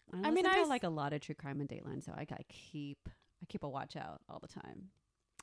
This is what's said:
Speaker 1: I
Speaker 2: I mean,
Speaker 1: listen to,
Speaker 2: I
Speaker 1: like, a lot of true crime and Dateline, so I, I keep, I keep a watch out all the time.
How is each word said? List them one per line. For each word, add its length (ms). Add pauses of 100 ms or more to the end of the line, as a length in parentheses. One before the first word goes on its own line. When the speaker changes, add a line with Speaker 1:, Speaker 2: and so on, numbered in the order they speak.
(120)
Speaker 1:
I 60
Speaker 2:
I 40 (100)
mean, 140
Speaker 1:
listen 60
to, 100
Speaker 2:
I 40
Speaker 1:
like, 180
a 60
lot 240
of 80
true 140
crime 260
and 80
Dateline, 340
so 80
I, 180
I 200
keep, 580 (340)
I 60
keep 160
a 60
watch 260
out 320
all 120
the 80
time. 420 (540)